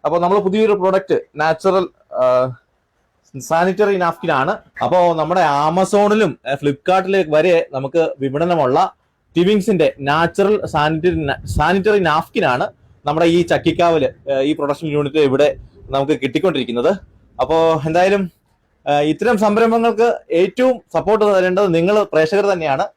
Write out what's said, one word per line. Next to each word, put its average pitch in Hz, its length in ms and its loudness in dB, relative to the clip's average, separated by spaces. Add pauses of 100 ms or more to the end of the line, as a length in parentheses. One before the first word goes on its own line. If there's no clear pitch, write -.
അപ്പോ 156 140 -2
നമ്മൾ 180 200 2
പുതിയൊരു 202 340 0
പ്രോഡക്റ്റ് 190 480 0 (160)
നാച്ചുറൽ, 160 520 0 (260)
ആ, 127 380 2 (840)
സാനിറ്ററി 190 580 0
നാപ്കിൻ 170 360 -2
ആണ്. 139 180 0 (340)
അപ്പോ 175 300 2
നമ്മുടെ 160 260 0 (300)
Amazon-ിലും, 202 760 0
ഏ, 135 80 -2
Flipkart-ിലും 180 760 0
വരെ 165 420 2
നമുക്ക് 143 480 -2
വിപണനമുള്ള 151 720 0 (440)
ടിവിങ്സിന്റെ 185 640 2
നാച്ചുറൽ 170 680 0
സാനിറ്ററി 160 480 0
ന-, 147 320 -4
സാനിറ്ററി 196 520 0
നാപ്കിൻ 165 460 -2
ആണ് 147 240 0 (380)
നമ്മുടെ 156 200 0
ഈ 170 160 2
ചക്കിക്കാവല്, 170 880 0
ഏ, 135 100 0
ഈ 143 120 0
പ്രൊഡക്ഷൻ 147 360 -4
യൂണിറ്റ് 147 280 -4
ഇവിടെ 139 400 2 (340)
നമുക്ക് 139 300 -2
കിട്ടിക്കൊണ്ടിരിക്കുന്നത്. 131 680 -2 (520)
അപ്പോ 160 460 0
എന്തായാലും, 185 440 0 (580)
ഏ, 147 120 0
ഇത്തരം 202 380 0
സംരംഭങ്ങൾക്ക് 226 800 0 (120)
ഏറ്റവും 220 500 0 (140)
സപ്പോർട്ട് 202 300 0
തരേണ്ടത് 185 500 2
നിങ്ങൾ 196 280 2
പ്രേക്ഷകർ 196 440 0
തന്നെയാണ്. 165 400 -2 (100)